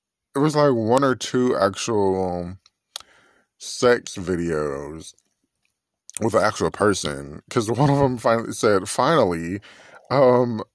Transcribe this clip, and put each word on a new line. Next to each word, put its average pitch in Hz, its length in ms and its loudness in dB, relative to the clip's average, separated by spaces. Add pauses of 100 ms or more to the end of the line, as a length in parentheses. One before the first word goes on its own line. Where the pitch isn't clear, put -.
(360)
it 135 40 -2
was, 147 160 2
like, 147 180 4
one 120 320 2
or 127 100 2
two 123 400 0
actual 95 1000 -2 (1000)
sex - 600 -2
videos 80 960 -6 (1040)
with 107 140 -2
an 90 100 4
actual 98 260 0
person, 76 800 -2
'cause 113 220 -2
one 135 180 2
of 139 80 2
'em 131 200 0
finally 117 340 0
said, 107 380 2
"Finally, 101 720 0 (500)
um, 123 500 2 (140)